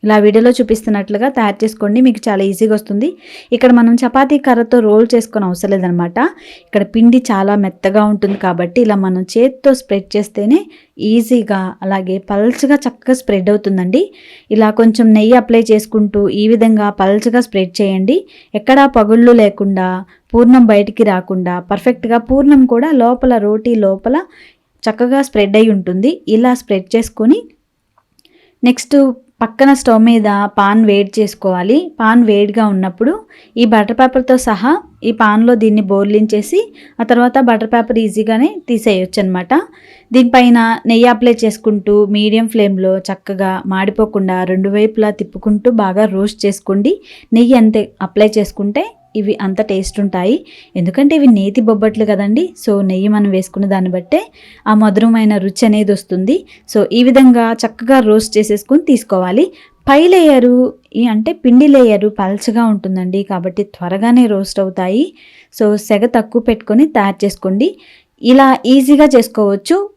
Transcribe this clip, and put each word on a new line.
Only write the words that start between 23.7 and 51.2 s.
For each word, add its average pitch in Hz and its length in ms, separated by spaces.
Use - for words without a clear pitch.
లోపల 196 300
చక్కగా 247 340
స్ప్రెడ్ 202 300
అయి 226 140
ఉంటుంది. 190 380
ఇలా 247 160
స్ప్రెడ్ 190 320
చేసుకొని 233 460
నెక్స్ట్ 254 280
పక్కన 269 360
స్టవ్ - 280
మీద 226 220
పాన్ 208 320
వేడి 202 280
చేసుకోవాలి. 196 600
పాన్ 226 300
వేడిగా 208 440
ఉన్నప్పుడు 190 400
ఈ - 20
బటర్ 214 280
పేపర్‌తో 254 340
సహా 220 240
ఈ 233 40
పాన్‌లో 220 320
దీన్ని 214 280
బోర్లించేసి 214 680
ఆ 233 100
తర్వాత 247 280
బటర్ 220 240
పేపర్ 226 320
ఈజీగానే 220 440
తీసేయొచ్చు 208 540
అనమాట. 180 280
దీనిపైన 240 440
నెయ్యి 233 240
అప్లై 240 280
చేసుకుంటూ 214 520
మీడియం 214 360
ఫ్లేమ్‌లో 190 400
చక్కగా 190 420
మాడిపోకుండా 196 640
రెండు 190 240
వైపులా 214 340
తిప్పుకుంటూ 208 500
బాగా 190 220
రోస్ట్ 208 320
చేసుకోండి. 202 480
నెయ్యి 240 260
అంతే 214 200
అప్లై 214 320
చేసుకుంటే 208 460
ఇవి 208 140
అంత 190 240
టేస్ట్ 190 320
ఉంటాయి, 190 340
ఎందుకంటే 262 400
ఇవి 277 80